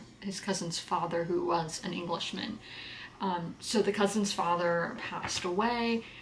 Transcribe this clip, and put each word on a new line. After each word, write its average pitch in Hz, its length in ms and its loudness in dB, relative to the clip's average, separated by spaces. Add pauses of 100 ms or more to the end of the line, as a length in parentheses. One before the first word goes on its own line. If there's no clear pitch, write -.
(220)
his 196 180 -4
cousin's 185 380 -2
father, 170 460 0
who 170 200 2
was 170 400 0
an 185 100 -2
Englishman. 175 640 -4 (600)
Um, 175 400 -2
so - 220 2
the 202 100 4
cousin's 202 400 4
father 170 680 2
passed - 440 -4
away, 226 600 2 (180)